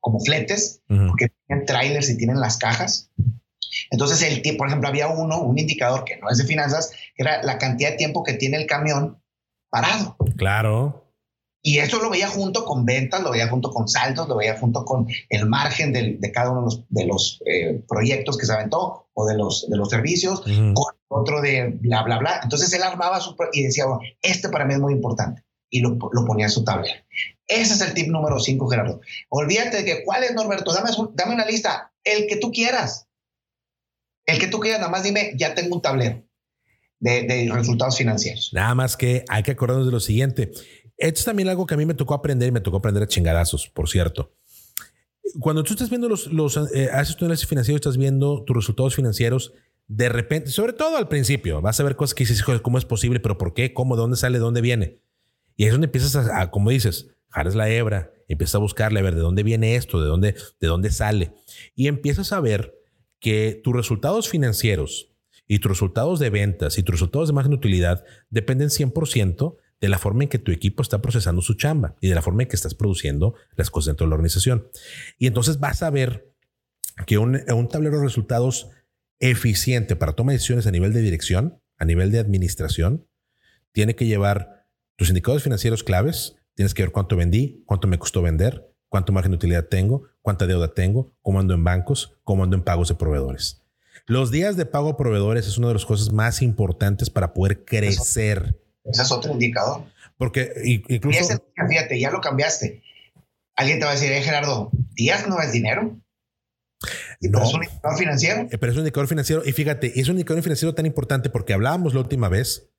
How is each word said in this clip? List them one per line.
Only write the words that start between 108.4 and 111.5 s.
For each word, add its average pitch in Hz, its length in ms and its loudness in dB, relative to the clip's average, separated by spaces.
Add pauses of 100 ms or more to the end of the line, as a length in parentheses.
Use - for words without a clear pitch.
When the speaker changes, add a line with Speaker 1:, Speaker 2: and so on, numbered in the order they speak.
Speaker 2:
Eh, 107 80 -6
pero 120 140 0
es 120 40 0
un 156 60 0
indicador 143 260 -2
financiero. 156 360 0
Y 135 80 -2
fíjate, 139 480 -2
es 127 80 0
un 175 60 2
indicador 170 280 0
financiero 156 320 -2
tan 160 120 -2
importante 135 420 -2
porque 107 240 -2